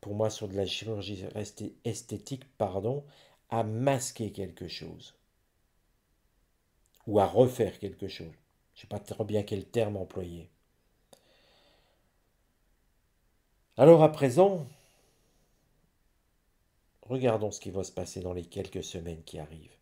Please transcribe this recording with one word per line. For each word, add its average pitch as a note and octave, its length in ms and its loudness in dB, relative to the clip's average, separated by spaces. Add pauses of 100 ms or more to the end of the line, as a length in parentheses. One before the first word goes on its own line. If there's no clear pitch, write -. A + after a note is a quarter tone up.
pour G#2 120 -10
moi, A2 140 2
sur G#2+ 180 -6
de F#2+ 80 -10
la G2 120 0
chirurgie G2+ 600 -8
resté-, - 460 -10 (100)
esthétique, A#2 600 -8 (140)
pardon, G#2+ 480 -2 (420)
à A2+ 160 0
masquer A#2 680 -2
quelque F2+ 360 -10
chose. E2 460 -14 (1900)
Ou G#2 140 4
à G2 60 6
refaire A2+ 520 4
quelque F#2+ 280 -10
chose. E2 280 -12 (400)
Je - 60 -20
ne - 20 -20
sais - 40 -20
pas G#2 140 -8
très - 240 -6
bien G#2 180 0
quel G2 220 -6
terme G#2 320 -2
employer. F2 540 -10 (3250)
Alors D#3 260 12
à D#3 80 8
présent, D#3 560 4 (2250)
regardons A2 500 0
ce - 80 -14
qui - 100 -12
va F#2 140 -4
se - 80 -14
passer F#2+ 280 -8
dans F2+ 120 -6
les F2+ 120 -6
quelques F2+ 380 -8
semaines E2+ 400 -10
qui - 160 -14
arrivent. D#2 440 -16